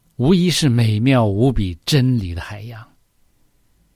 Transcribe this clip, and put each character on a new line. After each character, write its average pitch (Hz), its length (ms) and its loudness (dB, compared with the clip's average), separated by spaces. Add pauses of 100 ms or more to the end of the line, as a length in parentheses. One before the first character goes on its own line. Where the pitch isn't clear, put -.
(160)
无 143 180 2
疑 175 160 2
是 147 180 0
美 113 300 2
妙 123 260 2
无 110 280 2
比 95 320 -4
真 127 340 2
理 87 160 -6
的 82 60 -8
海 104 220 -12
洋。 113 220 -16 (1120)